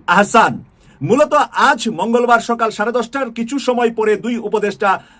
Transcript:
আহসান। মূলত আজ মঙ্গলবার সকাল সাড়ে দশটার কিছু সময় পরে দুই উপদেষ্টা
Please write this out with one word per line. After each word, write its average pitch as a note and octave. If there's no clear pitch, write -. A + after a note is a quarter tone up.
আহসান। G3
মূলত C4+
আজ A#3
মঙ্গলবার A#3
সকাল A3+
সাড়ে G#3
দশটার B3
কিছু A#3
সময় A#3+
পরে G#3+
দুই A3+
উপদেষ্টা G3+